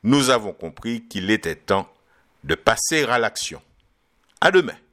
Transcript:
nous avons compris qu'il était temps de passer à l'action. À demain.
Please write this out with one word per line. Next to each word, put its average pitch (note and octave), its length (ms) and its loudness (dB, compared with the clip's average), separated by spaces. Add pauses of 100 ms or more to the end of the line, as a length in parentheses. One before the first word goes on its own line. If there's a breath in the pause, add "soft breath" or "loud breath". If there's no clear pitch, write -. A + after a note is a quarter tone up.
nous C3 280 2
avons G#2+ 220 0
compris A#2 560 -10
qu'il G2 220 -6
était G#2+ 240 0
temps G2 340 -2 (540)
de C#3+ 140 -4
passer D3 480 0
à A#2+ 140 0
l'action. - 440 -6 (760)
À F3+ 100 4
demain. E3+ 260 2 (160)